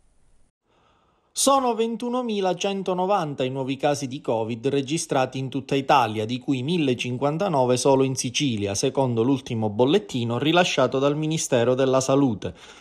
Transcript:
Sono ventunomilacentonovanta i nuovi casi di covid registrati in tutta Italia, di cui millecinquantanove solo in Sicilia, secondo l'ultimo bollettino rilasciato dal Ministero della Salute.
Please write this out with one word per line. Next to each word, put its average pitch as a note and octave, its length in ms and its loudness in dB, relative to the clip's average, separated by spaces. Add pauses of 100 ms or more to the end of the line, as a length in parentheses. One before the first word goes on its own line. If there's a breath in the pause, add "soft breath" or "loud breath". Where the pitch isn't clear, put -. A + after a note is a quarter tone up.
(1300)
Sono C4 420 2
ventunomilacentonovanta G3 1700 -2
i C3 60 -2
nuovi C3+ 280 -4
casi C#3 300 -2
di C3 140 -10
covid A2+ 460 -2
registrati C3+ 720 -2
in C3 100 -6
tutta C3 240 -6
Italia, B2+ 520 2
di B2 120 -4
cui B2+ 240 -2
millecinquantanove C3+ 1160 0
solo C3+ 260 4
in C3 120 0
Sicilia, A2+ 600 -2
secondo B2+ 480 0
l'ultimo A#2+ 460 -2
bollettino A#2+ 680 0
rilasciato D3 600 2
dal C#3+ 180 2
Ministero D#3 560 0
della C3 260 2
Salute. C3 540 0 (280 loud breath)